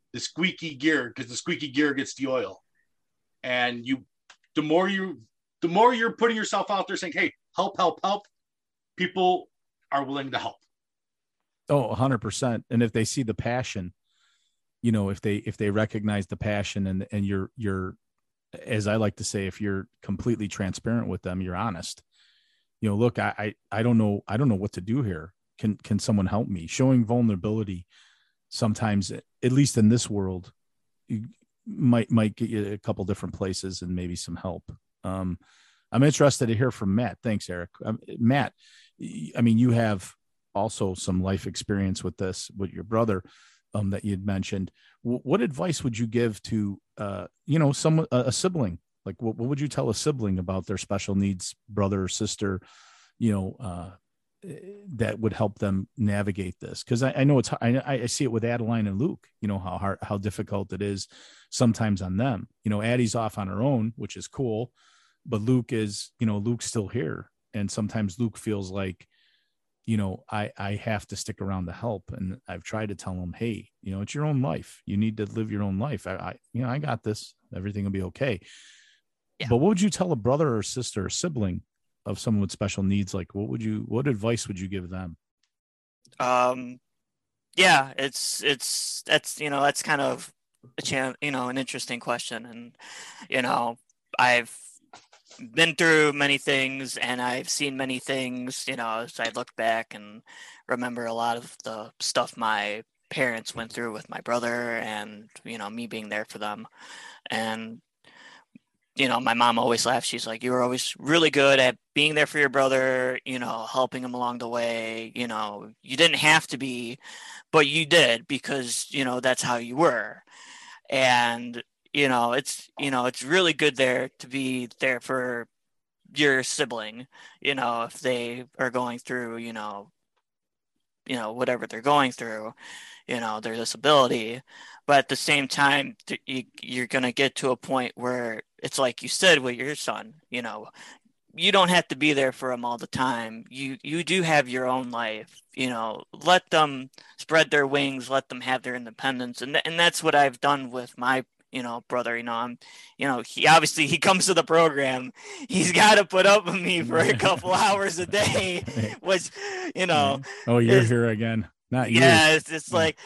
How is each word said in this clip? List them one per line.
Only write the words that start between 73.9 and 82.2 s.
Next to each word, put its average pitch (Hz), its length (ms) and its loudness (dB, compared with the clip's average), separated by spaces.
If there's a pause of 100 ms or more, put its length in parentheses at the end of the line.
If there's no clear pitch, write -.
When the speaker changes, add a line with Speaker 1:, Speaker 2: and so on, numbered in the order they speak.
Speaker 2:
know, 98 80 -6
it's 104 140 -8
your 147 100 -4
own 151 160 0
life. 82 460 -4
You 101 100 -2
need 107 220 0
to 107 80 -2
live 107 260 -4
your 104 100 -2
own 98 160 -2
life. 120 280 -4
I, 90 80 -6
I, 90 220 -10 (180)
you 117 80 -2
know, 127 80 -2
I 131 80 -4
got 135 240 -4
this. - 320 -6 (200)
Everything 101 300 -6
will 98 60 -2
be 95 140 -4
okay." 101 360 -4 (1000)
Speaker 3:
Yeah. 135 100 -6
Speaker 2:
But 120 100 6
what 151 100 6
would 208 120 4
you 202 100 4
tell 180 220 0
a 143 40 0
brother 127 400 2
or 104 60 -2
sister 110 420 -6
or 90 60 -4
sibling 104 520 -2 (440)
of 101 120 -4
someone 107 220 0